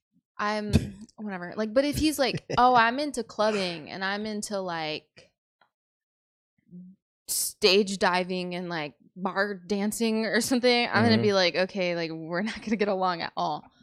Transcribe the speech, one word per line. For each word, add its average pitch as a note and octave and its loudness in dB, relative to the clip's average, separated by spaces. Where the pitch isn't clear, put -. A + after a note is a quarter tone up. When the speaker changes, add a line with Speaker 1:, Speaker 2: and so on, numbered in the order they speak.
Speaker 1:
I'm G#3 -4
Speaker 2:
<laughs> G3+ 0
Speaker 1:
whatever. F#3 -10
Like, G#3+ -4
but C4 4
if D4 -2
he's D4+ 0
like, A#3 0
Speaker 2:
<laughs> - -4
Speaker 1:
"Oh, B3 8
I'm A#3 4
into C#4+ -4
clubbing, G3 -2
and F#3+ -8
I'm G#3 -4
into, G#3 -6
like, D#3+ -8
stage G3 2
diving F3+ 0
and, F3+ -6
like, D#3+ -6
bar G3 -2
dancing G#3+ -2
or G#3 0
something," A#3+ 2
I'm G#3 2
gonna A3+ 6
Speaker 2:
Mm-hmm. A#3 4
Speaker 1:
be G#3 4
like, F#3 4
"Okay, F3+ 0
like, E3 -4
we're D#3+ -6
not G#3+ -6
gonna A3 -2
get G3+ 2
along F#3 0
at - -6
all." E3 -4